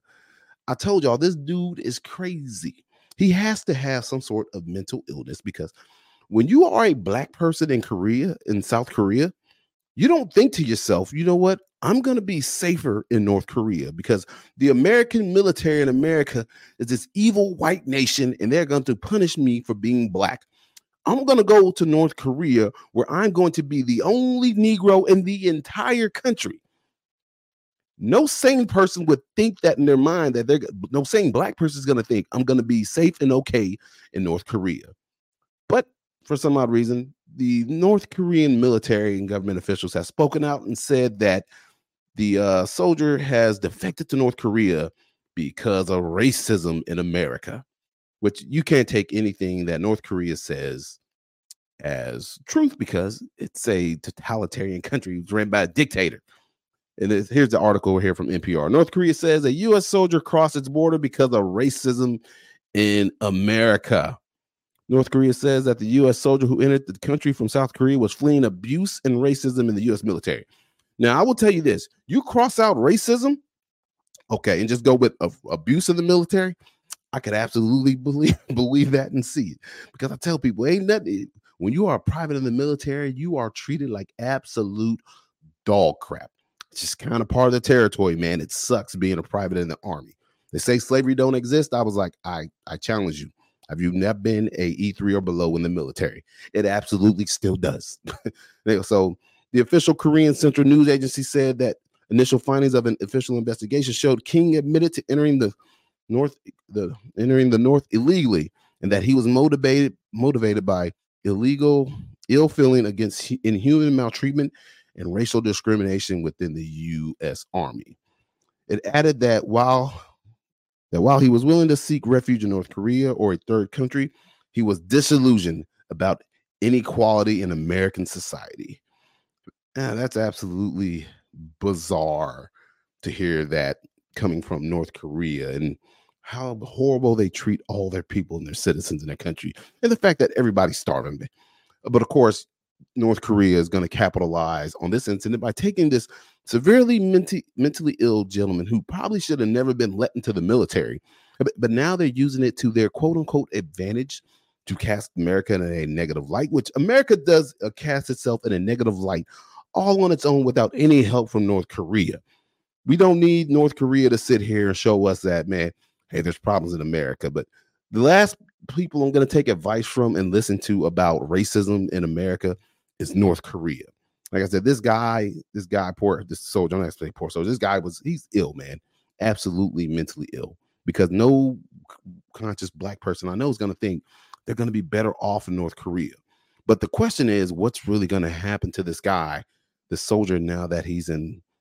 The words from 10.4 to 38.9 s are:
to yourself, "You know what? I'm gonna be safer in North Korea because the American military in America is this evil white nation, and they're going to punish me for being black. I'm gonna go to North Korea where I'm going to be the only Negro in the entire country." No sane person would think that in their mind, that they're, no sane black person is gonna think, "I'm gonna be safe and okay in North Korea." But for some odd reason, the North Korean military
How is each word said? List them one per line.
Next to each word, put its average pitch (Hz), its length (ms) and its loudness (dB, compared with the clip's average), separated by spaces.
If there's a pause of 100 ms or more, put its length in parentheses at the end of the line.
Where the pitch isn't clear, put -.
to 160 100 0
yourself, 101 480 -2
"You 156 120 -4
know 175 120 4
what? 185 240 2 (220)
I'm 202 180 2
gonna 254 220 0
be 185 180 -4
safer 139 720 -2
in 110 160 2
North 101 220 2
Korea 85 440 -4
because 92 320 -2 (320)
the 135 140 4
American 214 640 2
military 165 480 2
in 135 80 2
America 139 560 0 (320)
is 120 80 -4
this 120 260 -4
evil 202 440 2
white 165 300 -2
nation, 131 540 0
and 104 100 0
they're 165 140 2
going 139 200 0
to 123 120 -2
punish 190 400 -2
me 127 240 0
for 117 140 -6
being 117 340 0
black. 95 380 -4 (580)
I'm 262 220 0
gonna 254 180 6
go 196 280 6
to 180 120 0
North 156 320 2
Korea 131 540 0 (220)
where 120 200 0
I'm 190 200 0
going 170 200 2
to 165 100 -4
be 143 200 -2
the 120 180 0
only 247 540 0
Negro 196 520 4
in 190 180 6
the 190 240 -2
entire 220 600 -2
country." - 520 -4 (1400)
No 196 280 4
sane 262 400 2
person 185 400 0
would 147 140 2 (160)
think 214 240 0
that 160 180 2
in 143 60 2
their 143 140 6
mind, 151 360 0
that 117 120 -4
they're, 143 140 2 (300)
no 135 140 -2
sane 202 260 2
black 143 280 -2
person 151 200 -2
is 135 60 -12
gonna 131 180 2
think, 107 300 -2
"I'm 127 120 0
gonna 127 180 2
be 117 220 0
safe 165 360 0
and 139 120 2
okay 117 440 -2 (380)
in 95 100 -4
North 87 220 -4
Korea." 92 400 -4 (840)
But 247 200 0 (360)
for 147 120 -4
some 143 200 0
odd 123 140 0
reason, 120 420 0 (220)
the 123 300 0
North 180 460 2
Korean 156 500 2
military 107 580 0